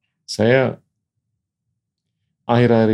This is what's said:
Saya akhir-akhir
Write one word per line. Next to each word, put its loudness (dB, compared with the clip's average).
Saya -2
akhir-akhir 0